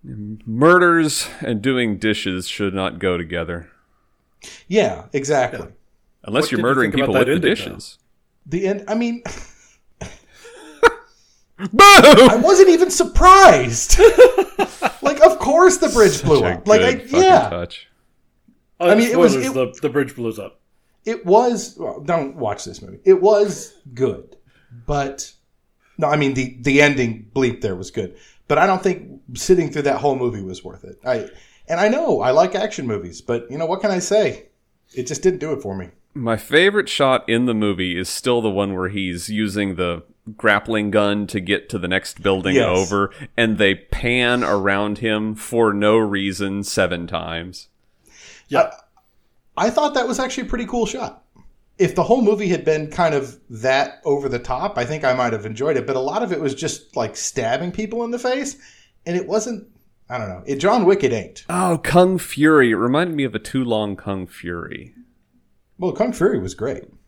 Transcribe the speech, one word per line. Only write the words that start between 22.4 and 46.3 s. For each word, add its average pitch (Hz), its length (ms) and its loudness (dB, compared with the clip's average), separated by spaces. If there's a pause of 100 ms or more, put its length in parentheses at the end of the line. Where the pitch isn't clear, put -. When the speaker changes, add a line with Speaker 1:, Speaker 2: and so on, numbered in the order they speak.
Speaker 2:
this - 180 -16
movie. - 220 -20
It 190 180 6
was 208 540 0 (180)
good, 117 420 -6 (480)
but, 139 480 -6 (640)
no, 151 120 -2
I 151 80 0
mean, 139 180 0
the, 127 260 -6
the 139 220 2
ending 127 540 -2
bleep 127 240 -2
there 98 160 -6
was 95 160 -14
good. 95 240 -10 (320)
But 143 100 0
I 175 80 4
don't 185 160 -2
think - 380 -6 (140)
sitting 180 360 0
through 151 120 -6
that 113 180 0
whole 135 160 0
movie 113 260 -6
was 92 220 -14
worth - 180 -20
it. - 240 -20
I, 123 220 -4 (400)
and 170 100 -4
I 202 100 0
know 254 320 -2
I 127 120 0
like 160 240 2
action 165 320 -6
movies, 90 320 -10
but, 117 280 -6
you 139 100 -14
know, 165 80 -4
what 185 160 -6
can 208 100 -2
I 180 80 -2
say? 190 480 -2 (460)
It 127 120 -8
just - 160 -10
didn't 185 180 0
do 156 120 -8
it 104 100 -8
for 98 140 -10
me. 90 140 -14 (240)
Speaker 1:
My 113 240 -4
favorite 190 500 0
shot 131 400 -2
in 117 180 0
the 117 80 -2
movie 92 420 -2
is 90 120 -8
still 120 320 -2
the 110 100 -2
one 98 240 -4
where 92 140 -6
he's 92 400 -8
using 104 480 -4
the 87 260 -6 (340)
grappling 104 540 -2
gun 104 340 -2
to 98 140 -8
get 95 300 -6
to 107 100 -10
the 87 80 -8
next - 340 -6
building 95 360 -2
Speaker 2:
Yes. 117 100 2
Speaker 1:
over, 95 460 -2 (240)
and 113 220 0
they 98 180 2
pan 123 640 -2
around 101 560 -2
him 107 380 -4
for 113 360 0
no 104 260 2
reason 98 640 -4